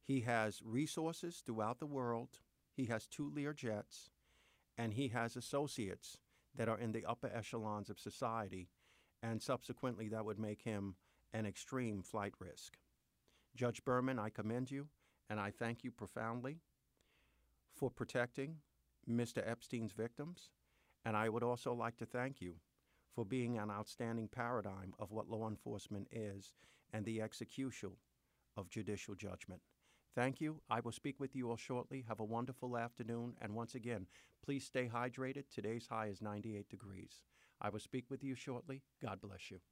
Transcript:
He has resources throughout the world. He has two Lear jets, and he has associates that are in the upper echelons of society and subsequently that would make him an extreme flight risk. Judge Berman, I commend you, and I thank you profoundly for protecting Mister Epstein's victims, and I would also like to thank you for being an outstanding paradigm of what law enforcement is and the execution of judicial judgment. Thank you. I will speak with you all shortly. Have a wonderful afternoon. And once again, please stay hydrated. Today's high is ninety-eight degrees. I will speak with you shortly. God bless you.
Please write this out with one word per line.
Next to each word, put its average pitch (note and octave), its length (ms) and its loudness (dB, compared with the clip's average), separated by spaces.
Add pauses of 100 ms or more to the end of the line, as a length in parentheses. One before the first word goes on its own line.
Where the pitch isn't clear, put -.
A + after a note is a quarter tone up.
He C3+ 200 4
has A2+ 440 4
resources D#3+ 800 0
throughout A2 360 2
the D3+ 60 -2
world. B2 540 0 (320)
He C3 140 2
has A2+ 200 2
two D3 220 -2
Lear D3 240 0
jets, - 580 -2 (680)
and A2+ 160 2
he C3+ 140 2
has A#2 280 2
associates B2 840 0 (360)
that A#2 140 4
are A2+ 100 4
in A2+ 140 0
the A2+ 120 0
upper A#2 220 0
echelons G#2+ 640 -2
of G2+ 80 -6
society G#2 680 -2 (540)
and A2+ 180 2
subsequently A#2 680 0
that A2 160 0
would G#2+ 140 0
make G#2+ 240 -2
him G2+ 340 0 (360)
an A2 140 2
extreme A2 560 0
flight G#2 360 0
risk. - 380 -10 (800)
Judge A#2+ 300 2
Berman, B2+ 340 4
I G#2+ 120 2
commend A#2+ 400 0
you, C#3 180 -4 (420)
and G#2+ 80 0
I G2+ 120 2
thank A#2 340 -2
you B2+ 60 -2
profoundly A#2 680 -2 (1160)
for B2+ 160 2
protecting B2+ 680 0 (500)
Mister A#2 400 4
Epstein's A2+ 460 -2
victims, C#3+ 580 -4 (540)
and A2 120 4
I A2 120 6
would A2+ 140 4
also A#2+ 300 4
like A#2+ 260 0
to A2+ 80 -2
thank B2+ 340 -2
you F2 140 -6 (600)
for A#2 100 2
being A#2+ 340 2
an G#2 120 0
outstanding A2+ 580 0
paradigm G2+ 720 0
of G2 120 -4
what G#2+ 180 -2
law A2 200 0
enforcement G#2 600 -4
is G2+ 420 -6 (400)
and A2 120 0
the A2 160 2
execution A2 680 -4 (680)
of G2 140 -4
judicial G#2 440 -2
judgment. F#2 460 -8 (540)
Thank C3 260 4
you. D#3 280 0
I A2+ 120 4
will A#2 120 0
speak C#3 260 -2
with C3+ 160 -2
you B2+ 140 2
all A#2 80 2
shortly. B2+ 500 -2
Have A2 140 -2
a G#2+ 40 2
wonderful B2 520 0
afternoon. A#2 640 0
And G#2+ 140 -2
once A#2 200 -2
again, A2+ 320 0 (380)
please C#3 200 0
stay B2+ 220 2
hydrated. B2+ 640 0
Today's A2+ 360 -2
high A2 220 0
is F#2+ 120 -4
ninety-eight G#2 480 -2
degrees. - 540 -10 (400)
I G#2 80 4
will G#2 100 -4
speak B2 300 -4
with C3+ 120 -2
you C3+ 120 -2
shortly. C3+ 480 -6 (180)
God G2 220 -2
bless G2 280 -10
you. F#2 100 -12 (120)